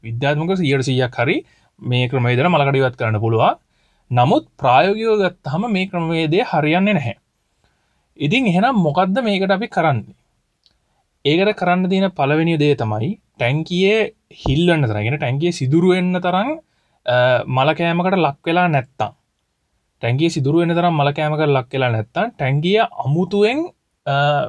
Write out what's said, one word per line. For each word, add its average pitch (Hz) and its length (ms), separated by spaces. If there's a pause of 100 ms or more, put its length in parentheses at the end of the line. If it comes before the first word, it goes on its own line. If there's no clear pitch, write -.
විද්‍යාත්මකව 147 540
සීයට 139 320
සීයක් 127 320
හරි 180 160 (440)
මේ 123 280
ක්‍රමවේදයට 127 420
මලකඩ 143 260
ඉවත් 131 200
කරන්න 110 240
පුළුවන්. 113 340 (560)
නමුත් 135 340 (140)
ප්‍රායෝගිකව 196 640
ගත්තහම 175 400 (100)
මේ 185 140
ක්‍රමවේදය 165 560
හරියන්නේ 175 560
නැහැ. 113 180 (1000)
ඉතින් 220 280
එහෙනම් 214 300
මොකද්ද 185 460
මේකට 196 280
අපි 196 180
කරන්නේ? 160 460 (1080)
ඒකට 185 340
කරන්න 180 300
තියෙන 190 220
පළවෙනි 160 480
දේ 147 160
තමයි 113 360 (260)
ටැංකියේ 175 640 (340)
හිල්ලන්න 156 540
තරම්, 107 180
يعني 147 140
ටැංකියේ 151 340
සිදුරු 160 360
වෙන්න 180 340
තරම්, 185 280 (560)
අ, 123 100 (300)
මල 131 280
කෑමකට 170 440
ලක් 151 280
වෙලා 175 220
නැත්තම්, 123 440 (920)
ටැංකියේ 139 340
සිදුරු 143 220
වෙන්න 170 160
තරම් 175 200
මල 143 180
කෑමකට 156 340
ලක් 135 260
වෙලා 131 180
නැත්තම් 135 400
ටැංකිය 151 480 (260)
අමුතුවෙන්, 196 540 (480)
අ, 139 80 (340)